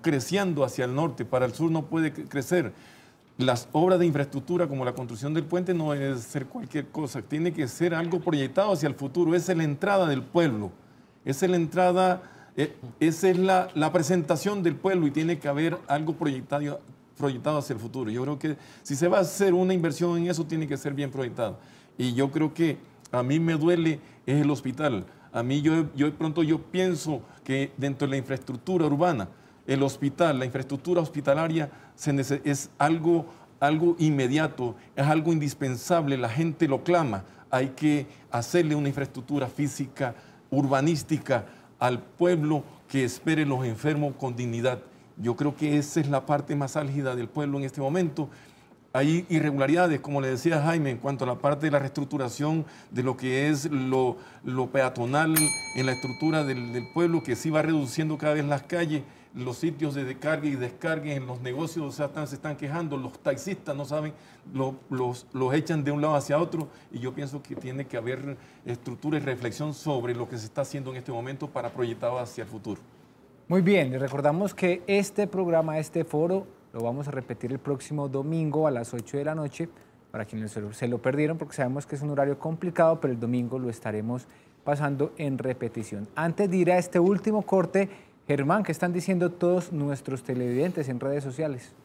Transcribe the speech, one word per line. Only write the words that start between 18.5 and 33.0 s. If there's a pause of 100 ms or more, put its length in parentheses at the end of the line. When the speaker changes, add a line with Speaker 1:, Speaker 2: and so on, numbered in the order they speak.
Speaker 1:
si
se
va
a
hacer
una
inversión
en
eso,
tiene
que
ser
bien
proyectado. (380)
Y
yo
creo
que (340)
a
mí
me
duele (260)
es
el
hospital. (260)
A
mí
yo,
yo
de
pronto
yo
pienso (220)
que
dentro
de
la
infraestructura
urbana, (380)
el
hospital,
la
infraestructura
hospitalaria (240)
se
nece-,
es
algo, (340)